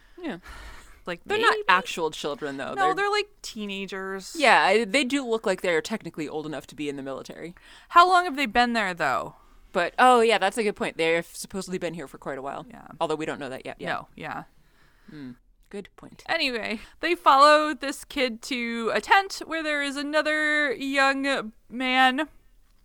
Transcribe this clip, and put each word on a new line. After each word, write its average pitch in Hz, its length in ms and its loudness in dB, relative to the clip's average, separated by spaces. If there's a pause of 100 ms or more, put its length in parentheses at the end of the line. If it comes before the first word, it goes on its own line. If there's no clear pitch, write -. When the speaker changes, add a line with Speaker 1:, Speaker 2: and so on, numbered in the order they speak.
(220)
Speaker 1:
Yeah. 240 160 -8 (680)
Speaker 2:
Like, 175 200 -8
Speaker 1:
They're 415 120 -4
not 440 140 4
Speaker 2:
maybe? 427 180 -2
Speaker 1:
actual 180 420 2
children, 143 460 -6
though. - 160 -6
Speaker 2:
No, 381 140 0
Speaker 1:
They're 370 80 2
Speaker 2:
they're, 403 160 0
like, 415 180 -2 (120)
teenagers. 196 960 -10
Speaker 1:
Yeah, 214 260 6
I, 214 220 4
they 254 200 2
do 269 200 -2
look 226 200 -2
like 190 160 0
they 180 140 0
are 156 60 2
technically 165 460 -8
old 151 180 -6
enough 151 220 -10
to - 80 -20
be 147 140 -6
in 139 80 -6
the 135 60 -10
military. 151 520 -12 (340)
Speaker 2:
How 349 180 8
long 359 180 4
have 302 100 -6
they 277 100 0
been 240 280 2
there, 202 200 0
though? 151 420 -2 (360)
Speaker 1:
But, 175 280 0
oh, 247 220 8
yeah, 226 160 4
that's 190 200 0
a 226 60 0
good 202 120 0
point. 190 220 -6
They've 165 360 2
supposedly 185 440 -10
been 170 160 -6
here 156 140 -12
for 185 100 -18
quite 143 200 -8
a 131 40 -10
while. 139 280 -10
Speaker 2:
Yeah. - 180 -20 (120)
Speaker 1:
Although 156 160 0
we 156 100 -4
don't 139 140 -6
know 139 100 -8
that - 160 -12
yet. - 140 -12
Yeah. 151 140 -6
Speaker 2:
No, - 220 -10
yeah. 160 280 -12 (680)
Speaker 1:
Hmm. 139 220 -16 (380)
Good 196 280 -14
point. - 320 -20
Speaker 2:
Anyway, 233 500 -4 (220)
they 330 140 0
follow 302 580 6
this 269 320 -8
kid 254 380 -4
to 233 500 -4
a 214 80 0
tent 392 440 2
where 320 180 -6
there 294 180 -2
is 277 160 -4
another 302 760 0
young 269 800 0 (160)
man, 262 640 0 (560)